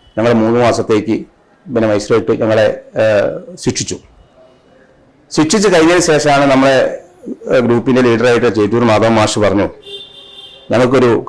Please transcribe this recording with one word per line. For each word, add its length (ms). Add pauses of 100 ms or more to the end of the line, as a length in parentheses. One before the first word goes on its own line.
(180)
ഞങ്ങൾ 140
മൂന്ന് 280
മാസത്തേക്ക് 680 (400)
പിന്നെ 220
മജിസ്ട്രേറ്റ് 440
ഞങ്ങളെ, 560
ആ, 140 (520)
ശിക്ഷിച്ചു. 440 (1300)
ശിക്ഷിച്ച് 380
കഴിഞ്ഞതിന് 320
ശേഷമാണ് 500
നമ്മളെ, 520 (520)
ആ, 40
ഗ്രൂപ്പിൻ്റെ 440
ലീഡറായിട്ട് 520
ചേറ്റൂർ 300
മാധവ 240
മാഷ് 300
പറഞ്ഞു, 300 (1000)
"ഞങ്ങൾക്കൊരു 580